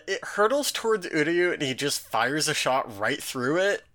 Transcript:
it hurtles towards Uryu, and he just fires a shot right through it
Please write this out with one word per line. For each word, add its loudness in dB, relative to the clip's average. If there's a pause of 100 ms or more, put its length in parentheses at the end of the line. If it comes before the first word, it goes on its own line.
it -4
hurtles 2
towards -2
Uryu, 2
and -4
he -2
just -2
fires 0
a 0
shot 0
right -2
through -2
it 0 (120)